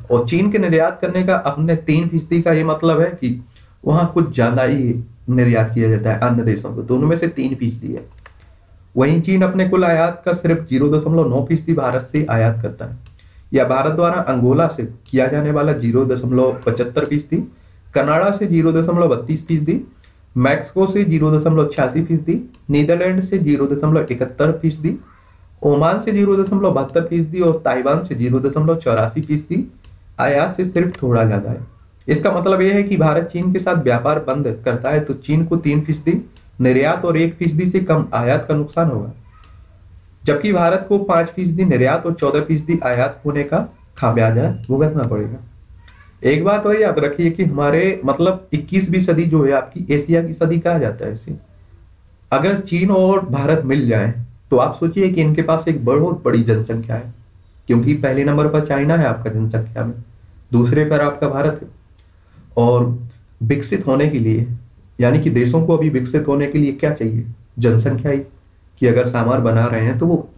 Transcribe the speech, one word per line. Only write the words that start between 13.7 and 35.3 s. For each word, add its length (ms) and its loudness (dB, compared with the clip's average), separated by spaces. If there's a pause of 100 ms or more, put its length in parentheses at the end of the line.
द्वारा 300 0
अंगोला 460 2
से 140 -8 (220)
किया 220 0
जाने 240 -2
वाला 240 0
ज़ीरो 300 0
दशमलव 600 0
पचहत्तर 400 -2
फीसदी, 320 -4 (500)
कनाडा 440 0
से 160 -2
ज़ीरो 260 2
दशमलव 360 2
बत्तीस 380 -4
फीसदी, 340 0 (540)
मैक्सिको 520 0
से 180 0
ज़ीरो 260 2
दशमलव 380 2
छियासी 340 -2
फीसदी, 380 -2 (280)
नीदरलैंड 540 2
से 160 -2
ज़ीरो 280 2
दशमलव 400 0
इकहत्तर 460 -2
फीसदी, 440 -4 (640)
ओमान 380 2
से 120 -4
ज़ीरो 260 2
दशमलव 360 2
बहत्तर 320 0
फीसदी 360 -2
और 240 2
ताइवान 380 0
से 120 -6
ज़ीरो 260 0
दशमलव 360 0
चौरासी 460 0
फीसदी 400 -4 (560)
आयात 380 0
से 80 -2
सिर्फ 360 -2
थोड़ा 240 2
ज्यादा 260 -2
है। 100 -8 (460)
इसका 240 0
मतलब 300 0
यह 140 2
है 80 2
कि 140 -2
भारत 340 2
चीन 220 -2
के 60 0
साथ 240 0
व्यापार 380 0
बंद 260 -4 (180)
करता 240 -2
है 120 2
तो 140 -4
चीन 300 -2